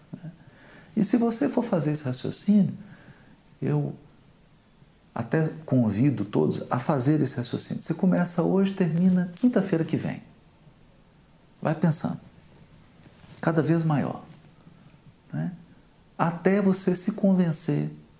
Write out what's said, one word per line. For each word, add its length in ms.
né? 200
E 80
se 120
você 320
for 140
fazer 300
esse 120
raciocínio, 720
eu 320
até 340
convido 600
todos 440
a 80
fazer 440
esse 120
raciocínio. 480
Você 120
começa 480
hoje, 320
termina 640
quinta-feira 460
que 140
vem. 260
Vai 120
pensando. 460
Cada 220
vez 200
maior, 400
né? 200
Até 420
você 360
se 160
convencer 800